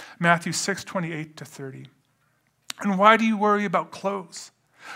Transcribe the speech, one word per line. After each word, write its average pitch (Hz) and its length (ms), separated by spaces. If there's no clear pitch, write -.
Matthew 170 340
six - 320
twenty-eight 160 540
to 156 60
thirty. 135 420
"And 196 180
why 214 180
do 226 80
you 220 120
worry 208 280
about 175 260
clothes? - 600